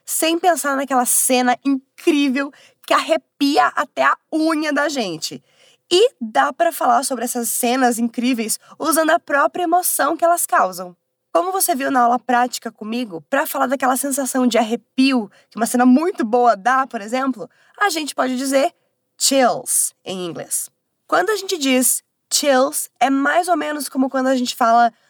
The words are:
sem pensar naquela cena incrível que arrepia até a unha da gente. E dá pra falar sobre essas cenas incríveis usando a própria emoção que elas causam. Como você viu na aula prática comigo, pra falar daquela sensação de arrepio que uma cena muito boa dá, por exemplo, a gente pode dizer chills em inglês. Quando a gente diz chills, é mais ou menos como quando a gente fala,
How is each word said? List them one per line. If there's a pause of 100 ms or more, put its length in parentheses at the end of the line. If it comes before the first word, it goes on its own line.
sem
pensar
naquela
cena
incrível (340)
que
arrepia
até
a (140)
unha
da
gente. (500)
E
dá
pra
falar
sobre
essas
cenas
incríveis (180)
usando
a
própria
emoção
que
elas
causam. (360)
Como
você
viu
na
aula
prática
comigo,
pra
falar
daquela
sensação
de
arrepio (200)
que
uma
cena
muito
boa
dá,
por
exemplo, (260)
a
gente
pode
dizer (460)
chills (120)
em
inglês. (380)
Quando
a
gente
diz (280)
chills, (120)
é
mais
ou
menos
como
quando
a
gente
fala, (180)